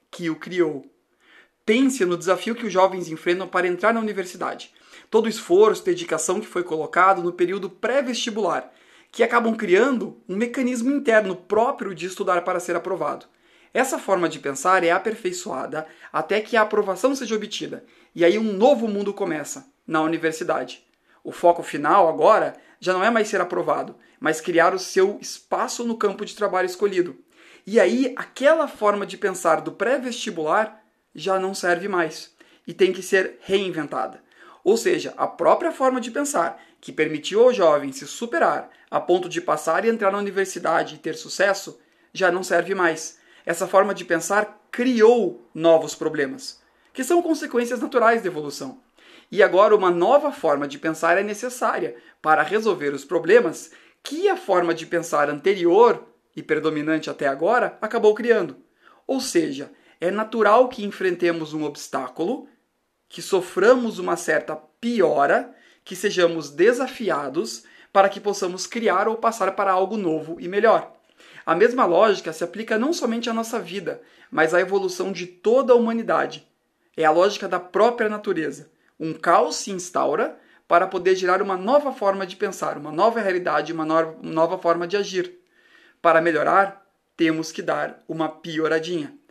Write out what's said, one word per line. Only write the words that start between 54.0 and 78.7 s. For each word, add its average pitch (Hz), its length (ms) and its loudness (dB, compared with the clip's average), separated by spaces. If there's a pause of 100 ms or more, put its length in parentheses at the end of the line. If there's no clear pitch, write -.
que 349 260 -2
a - 80 0
forma 170 380 0
de 160 100 -10
pensar 160 420 0
anterior 180 800 4 (300)
e 147 80 -12
predominante 156 640 -2
até 143 180 -4
agora 175 540 0
acabou 220 320 2
criando. 214 420 0 (520)
Ou 269 120 -2
seja, 147 520 -2 (300)
é 170 80 0
natural 220 600 4
que 208 160 -8
enfrentemos 175 680 -2
um 156 120 -4
obstáculo, 147 800 -6 (640)
que - 120 -16
soframos 196 800 2
uma 180 160 -2
certa 156 400 -4
piora, 196 960 0 (300)
que - 100 -14
sejamos 170 580 0
desafiados 180 1160 -2 (260)
para 196 160 6
que 196 140 -4
possamos 185 440 -4
criar 214 440 0
ou 226 80 -4
passar 220 400 -2
para 196 160 0
algo 190 240 0
novo 160 420 -4
e - 80 -10
melhor. 202 480 2 (500)
A 156 80 0
mesma 240 300 4
lógica 185 480 2
se - 140 -6
aplica 220 340 -4
não 285 140 0
somente 240 360 -4
à 226 40 -4
nossa 226 260 -4
vida, 175 420 -8 (300)
mas 160 220 2
à 180 80 4
evolução 190 500 -2
de 175 140 -8
toda 240 480 2
a - 20 8
humanidade. 226 720 -2 (480)
É 156 80 -2
a 151 80 4
lógica 190 380 2
da 180 100 -2
própria 220 480 0
natureza. 170 640 -6 (260)